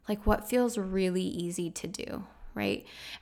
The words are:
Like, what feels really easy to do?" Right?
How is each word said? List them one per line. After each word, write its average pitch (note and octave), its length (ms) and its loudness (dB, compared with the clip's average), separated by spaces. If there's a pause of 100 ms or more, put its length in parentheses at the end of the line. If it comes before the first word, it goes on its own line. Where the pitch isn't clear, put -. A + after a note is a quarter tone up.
Like, G#3 200 0
what G#3+ 240 4
feels B3 260 4
really F#3 460 2
easy F3 480 -2
to - 160 -8
do?" - 400 -6 (280)
Right? - 320 0 (360)